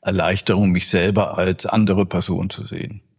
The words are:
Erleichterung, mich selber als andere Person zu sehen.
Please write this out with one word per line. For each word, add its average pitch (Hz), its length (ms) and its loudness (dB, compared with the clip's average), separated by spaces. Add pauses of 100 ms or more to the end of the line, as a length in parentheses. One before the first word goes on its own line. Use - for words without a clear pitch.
Erleichterung, 95 680 2
mich 90 180 0
selber 98 480 2
als 92 280 0
andere 101 400 2
Person 90 460 -4
zu 107 160 -12
sehen. 95 340 -10 (180)